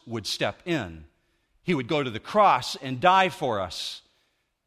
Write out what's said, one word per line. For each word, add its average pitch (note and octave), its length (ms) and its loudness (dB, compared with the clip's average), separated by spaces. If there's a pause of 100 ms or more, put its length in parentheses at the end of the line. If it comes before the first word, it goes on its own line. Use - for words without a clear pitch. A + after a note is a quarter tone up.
would A2+ 200 -8
step - 380 -4
in. F2+ 400 -6 (580)
He F3 120 0
would B2+ 140 -2
go D3+ 140 0
to B2 80 -6
the G#2+ 100 -6
cross F3 560 2
and C3 240 -8
die F#3 280 6
for A#2+ 320 -2
us. - 400 -8 (680)